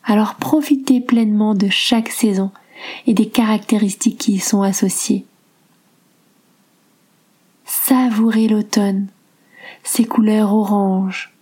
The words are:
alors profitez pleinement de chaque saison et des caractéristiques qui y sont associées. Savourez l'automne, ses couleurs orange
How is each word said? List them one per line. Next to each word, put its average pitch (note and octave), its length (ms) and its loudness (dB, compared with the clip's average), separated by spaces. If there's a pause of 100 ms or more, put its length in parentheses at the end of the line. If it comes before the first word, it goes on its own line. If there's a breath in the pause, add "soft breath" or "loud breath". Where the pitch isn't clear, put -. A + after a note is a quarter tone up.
alors G#3+ 320 0
profitez C4+ 640 0
pleinement G#3+ 540 2
de G3 160 0
chaque A3+ 400 0
saison G3 420 -2 (560 loud breath)
et A#3 60 2
des G#3+ 160 2
caractéristiques G#3+ 880 0
qui - 160 0
y F#3+ 60 0
sont G3 240 0
associées. G3 600 -2 (2500)
Savourez A3 840 0
l'automne, G3+ 580 0 (760 loud breath)
ses - 200 -2
couleurs G#3+ 500 2
orange G3 760 -2 (100)